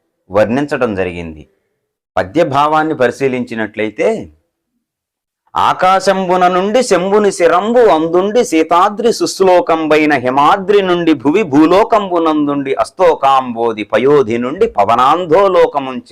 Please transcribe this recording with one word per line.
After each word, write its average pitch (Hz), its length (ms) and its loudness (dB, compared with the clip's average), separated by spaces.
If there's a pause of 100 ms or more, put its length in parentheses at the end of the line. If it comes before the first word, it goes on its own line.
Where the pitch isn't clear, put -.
(320)
వర్ణించడం 120 640 -2
జరిగింది. 87 520 -8 (680)
పద్యభావాన్ని 151 800 0
పరిశీలించినట్లయితే, 120 1300 -4 (1300)
"ఆకాశంబున 185 920 0
నుండి 196 360 0
శంభుని 196 480 0
శిరంబు 185 480 0
అందుండి 185 680 2
సీతాద్రి 190 680 0
సుశ్లోకంబైన 160 1000 0
హిమాద్రి 160 680 2
నుండి 175 320 0
భువి 147 300 0
భూలోకంబునందుండి 156 1300 0
అస్తోకాంబోధి 123 1080 0
పయోధి 120 540 0
నుండి 147 300 -4
పవనాంధోలోకమున్ 147 1300 0 (100)